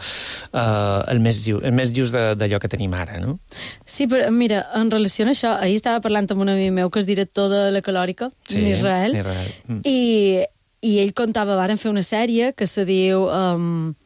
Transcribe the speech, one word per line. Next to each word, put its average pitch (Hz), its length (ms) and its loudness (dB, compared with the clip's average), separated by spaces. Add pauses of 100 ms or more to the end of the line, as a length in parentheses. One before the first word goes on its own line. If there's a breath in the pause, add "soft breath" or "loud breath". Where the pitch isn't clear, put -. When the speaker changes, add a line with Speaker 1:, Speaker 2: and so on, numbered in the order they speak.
(520 loud breath)
Speaker 1:
eh, 104 600 0
el 120 80 2
més 110 260 2
ju-, 104 160 0
el 131 100 0
més 127 220 2
just 127 180 0
de, 113 220 2
d'allò 104 240 0
que 107 100 -4
tenim 95 260 -4
ara, 87 260 -6
no? 87 180 -4 (480 loud breath)
Speaker 2:
Sí, 285 240 -2
però 254 220 2
mira, 226 320 2 (100)
en 220 160 2
relació 214 360 0
a 254 40 4
això, 233 300 0
ahir 196 180 2
estava 233 240 0
parlant 208 300 0
amb 196 100 0
un 196 80 2
amic 190 240 2
meu 180 160 0
que 214 80 -2
és 202 80 0
director 196 420 0
de 202 220 2
la 196 120 0
Calòrica, 190 500 -4 (160)
Speaker 1:
Sí, 202 100 -4
Speaker 2:
en 208 100 2
Israel, 190 480 2
Speaker 1:
Israel. 95 380 -4 (140 loud breath)
Mm. 110 160 -6
Speaker 2:
i, 220 580 2 (400)
i 208 160 2
ell 202 160 2
contava, 220 420 0
varen 196 220 0
fer 220 140 -4
una 202 100 0
sèrie 233 520 0
que 196 120 -4
se 196 180 -2
diu, 190 460 2
ehm, 170 640 0 (120 loud breath)